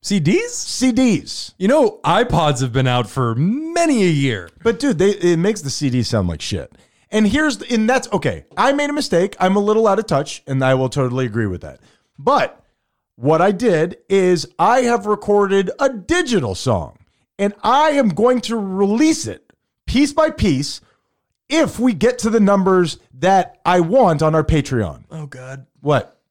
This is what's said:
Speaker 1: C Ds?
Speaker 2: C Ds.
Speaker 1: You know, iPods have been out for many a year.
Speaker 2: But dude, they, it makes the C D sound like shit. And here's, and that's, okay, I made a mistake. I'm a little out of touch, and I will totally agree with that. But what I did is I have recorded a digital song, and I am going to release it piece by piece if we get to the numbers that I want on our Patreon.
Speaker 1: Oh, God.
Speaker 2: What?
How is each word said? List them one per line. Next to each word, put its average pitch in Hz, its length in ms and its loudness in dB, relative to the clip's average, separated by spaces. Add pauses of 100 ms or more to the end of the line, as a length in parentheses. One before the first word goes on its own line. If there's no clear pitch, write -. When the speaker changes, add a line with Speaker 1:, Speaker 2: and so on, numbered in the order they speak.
Speaker 1:
C 202 160 -2
Ds? 359 340 0
Speaker 2:
C - 380 -2
Ds. 233 640 -2
Speaker 1:
You 185 100 -2
know, 277 360 2
iPods 160 580 0
have 127 100 -2
been 131 160 0
out 123 220 0
for 120 240 -2
many 285 720 0
a 180 80 4
year. 123 380 -2 (140)
Speaker 2:
But 233 160 0
dude, 240 200 0
they, 196 120 4
it 175 260 2
makes 202 240 -2
the 139 100 -8
C 143 180 -2
D 123 140 0
sound 101 240 0
like 82 140 -6
shit. 78 300 -8 (380)
And 214 180 0
here's, 277 360 0
and 220 260 -2
that's, 254 220 -2
okay, 135 340 -4 (100)
I 233 180 0
made 294 180 -2
a - 20 -6
mistake. 196 460 -2
I'm 190 160 2
a 208 60 2
little 214 260 2
out 196 100 2
of 214 80 -4
touch, 151 400 -4
and 135 180 -2
I 131 120 4
will 131 140 0
totally 131 360 -2
agree 110 220 -2
with 92 140 -6
that. 69 180 -18 (400)
But 185 440 0 (520)
what 151 260 2
I 196 100 4
did 180 460 0 (120)
is 180 380 2 (120)
I 233 220 4
have 233 260 0
recorded 202 640 0 (100)
a 277 100 2
digital 226 680 -2
song, 90 420 -4 (400)
and 202 160 -2 (100)
I 294 280 2
am 277 180 2
going 233 320 2
to 226 140 -6
release 202 720 0
it 95 160 -12 (440)
piece 285 260 2
by 311 160 2
piece 151 520 -2 (680)
if 302 300 0
we 247 140 2
get 220 260 0
to 220 100 -2
the 220 120 2
numbers 190 580 2 (160)
that 180 500 0
I 180 140 4
want 175 420 2
on 156 140 2
our 156 80 2
Patreon. 120 680 -2
Speaker 1:
Oh, 156 160 -14
God. 131 400 -18 (140)
Speaker 2:
What? 143 400 -4 (120)